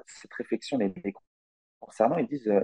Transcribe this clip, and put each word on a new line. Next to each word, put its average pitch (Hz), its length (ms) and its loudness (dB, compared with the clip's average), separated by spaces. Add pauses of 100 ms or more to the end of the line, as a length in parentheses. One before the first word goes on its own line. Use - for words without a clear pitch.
cette - 280 -20
réflexion - 440 -4
les, 98 160 0 (100)
les 98 100 -4 (680)
concernant. 131 380 0
Ils 135 100 0
disent, 143 200 -6
euh, 101 160 6